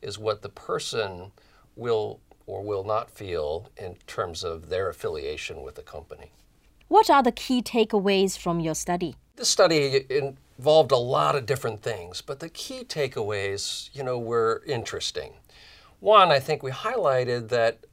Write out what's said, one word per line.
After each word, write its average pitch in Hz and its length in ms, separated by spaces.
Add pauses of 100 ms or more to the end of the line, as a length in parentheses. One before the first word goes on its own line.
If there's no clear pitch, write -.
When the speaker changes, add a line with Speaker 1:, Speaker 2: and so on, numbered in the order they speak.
Speaker 1:
is 101 180
what 107 240
the 104 60
person 101 840 (440)
will 110 460 (240)
or 98 180
will 101 200
not 107 260
feel 85 640
in 92 200 (120)
terms 90 360
of 82 260
their 92 180
affiliation 76 760
with 67 140
the - 60
company. - 500 (560)
Speaker 2:
What 415 220
are 285 140
the 240 80
key 247 300
takeaways 202 760
from 170 220
your 160 160
study? 175 400 (200)
Speaker 1:
This - 140
study 143 600
involved 139 800
a 131 60
lot 143 380
of 127 100
different 117 360
things, 92 400
but 139 180
the 165 100
key 254 340
takeaways, 104 1080
you 135 100
know, 127 160
were 113 480
interesting. 98 640 (640)
One, 190 320
I 139 80
think 143 220
we 131 100
highlighted 127 800
that 117 440